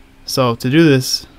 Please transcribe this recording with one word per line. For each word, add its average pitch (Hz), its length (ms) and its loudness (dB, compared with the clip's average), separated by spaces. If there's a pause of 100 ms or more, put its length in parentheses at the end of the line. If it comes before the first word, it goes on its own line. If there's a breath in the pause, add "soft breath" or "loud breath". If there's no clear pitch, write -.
(240)
So 123 320 -2
to 127 140 -6
do 160 140 4
this 135 420 0 (120)